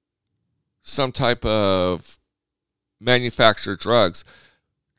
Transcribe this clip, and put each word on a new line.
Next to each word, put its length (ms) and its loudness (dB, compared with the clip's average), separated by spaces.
some 280 -4
type 320 0
of 760 -2
manufactured 800 0
drugs, 440 0